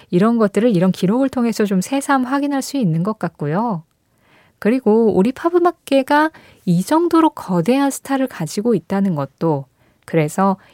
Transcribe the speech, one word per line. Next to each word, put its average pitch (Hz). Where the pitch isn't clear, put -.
이런 214
것들을 214
이런 180
기록을 240
통해서 233
좀 196
새삼 269
확인할 277
수 -
있는 165
것 214
같고요. 165
그리고 220
우리 196
팝음악계가 311
이 180
정도로 320
거대한 240
스타를 269
가지고 208
있다는 196
것도, 143
그래서 190